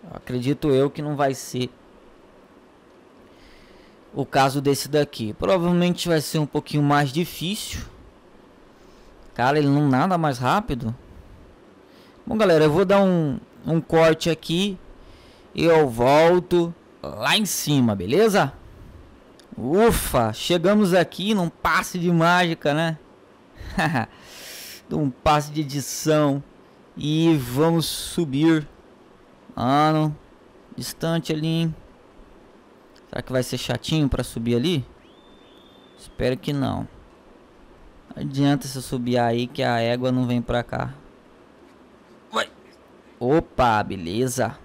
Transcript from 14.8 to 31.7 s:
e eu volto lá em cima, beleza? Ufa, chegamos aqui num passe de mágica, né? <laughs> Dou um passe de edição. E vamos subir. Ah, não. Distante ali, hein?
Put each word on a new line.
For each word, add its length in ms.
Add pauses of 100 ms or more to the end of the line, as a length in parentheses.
e 100
eu 240
volto 840 (300)
lá 340
em 80
cima, 500
beleza? 580 (1040)
Ufa, 760
chegamos 600
aqui 400
num 140
passe 500
de 140
mágica, 600
né? 260 (760)
<laughs> 320 (800)
Dou 120
um 100
passe 420
de 80
edição. 840 (540)
E 400
vamos 500
subir. 800 (880)
Ah, 380
não. 240 (600)
Distante 560
ali, 140
hein? 280 (1300)